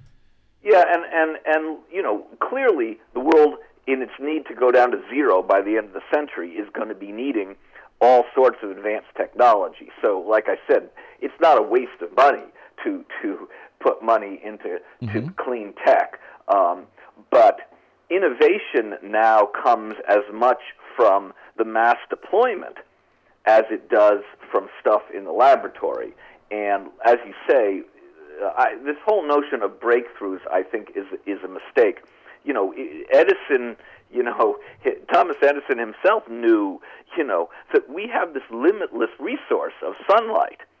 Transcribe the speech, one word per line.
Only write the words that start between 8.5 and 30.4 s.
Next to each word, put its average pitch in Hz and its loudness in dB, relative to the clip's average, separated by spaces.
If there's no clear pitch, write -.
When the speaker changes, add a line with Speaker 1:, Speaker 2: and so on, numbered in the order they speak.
Speaker 1:
of 101 -10
advanced 104 -8
technology. 120 0
So, 101 0
like 110 0
I 95 -2
said, - 0
it's 135 -10
not 160 6
a 110 4
waste 120 -2
of 87 -12
money - 4
to, - -6
to 98 -8
put - -2
money 104 -2
into 107 -10
to 123 -8
Speaker 2:
Mm-hmm. 110 -6
Speaker 1:
clean 110 -8
tech. - 2
Um, 92 2
but 110 6
innovation 151 0
now 107 4
comes 110 -2
as 101 2
much 123 0
from 98 2
the 110 -2
mass 113 0
deployment - -2
as 110 6
it 101 -8
does 104 4
from 98 -4
stuff 107 2
in 98 -12
the 85 -10
laboratory. 98 0
And 101 -4
as 120 4
you 98 -18
say, 101 2
uh, 98 -4
I, 135 0
this 147 -6
whole 202 0
notion 143 -2
of 101 -6
breakthroughs, 110 -2